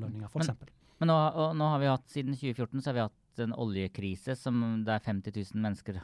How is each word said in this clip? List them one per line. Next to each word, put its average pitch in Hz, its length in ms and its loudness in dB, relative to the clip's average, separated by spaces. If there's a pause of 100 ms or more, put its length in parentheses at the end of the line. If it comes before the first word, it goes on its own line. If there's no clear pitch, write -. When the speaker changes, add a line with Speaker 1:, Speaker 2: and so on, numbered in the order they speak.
Speaker 1:
lønninger, 107 260 -8
for - 80 -4
Speaker 2:
Men, 160 80 0
Speaker 1:
eksempel. - 220 -8 (320)
Speaker 2:
men 165 80 4
nå, 160 60 6 (200)
og 160 240 2
nå 151 140 4
har 143 80 2
vi 139 100 4
hatt, 127 160 0
siden 135 320 -2
tjue 131 160 -2
fjorten, 127 240 -2
så 131 80 -6
har 135 60 0
vi 120 100 2
hatt - 400 -6
en 113 160 0
oljekrise 98 800 -2
som 113 480 0
der 110 180 0
femti 101 320 -2
tusen 104 240 -4
mennesker 101 440 -4